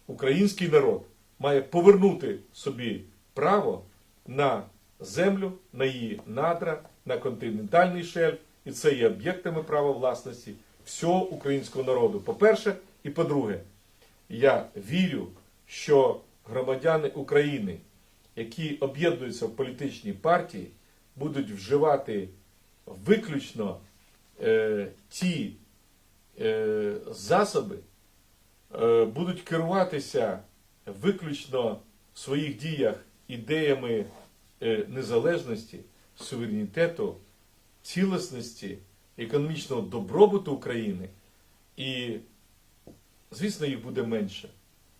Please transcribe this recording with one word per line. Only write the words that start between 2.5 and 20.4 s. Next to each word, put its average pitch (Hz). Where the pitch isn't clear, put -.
собі 117
право 147
на 127
землю, 190
на 131
її 117
надра, 160
на 127
континентальний 123
шельф. 165
І 139
це 147
є 120
об'єктами 156
права 147
власності 123
всього 185
українського 139
народу. 117
По-перше, 202
і 143
по-друге, 135
я 123
вірю, 131
що 135
громадяни 131
України, 139
які 139
об'єднуються 131
в 104
політичні 127
партії, 175